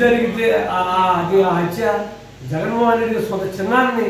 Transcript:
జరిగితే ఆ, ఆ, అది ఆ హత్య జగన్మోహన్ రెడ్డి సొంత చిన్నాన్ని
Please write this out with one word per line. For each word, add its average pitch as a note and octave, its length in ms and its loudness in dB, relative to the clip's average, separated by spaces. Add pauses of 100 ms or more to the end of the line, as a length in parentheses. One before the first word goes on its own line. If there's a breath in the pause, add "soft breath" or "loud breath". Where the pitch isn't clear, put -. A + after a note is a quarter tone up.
జరిగితే A#3 440 2 (280)
ఆ, F#3 40 0 (180)
ఆ, F#3+ 40 4 (200)
అది F3+ 160 2 (120)
ఆ - 100 2
హత్య F3 240 -4 (680)
జగన్మోహన్ A3+ 500 0
రెడ్డి A3 180 -2 (100)
సొంత F#3+ 160 -4 (120)
చిన్నాన్ని A3+ 520 0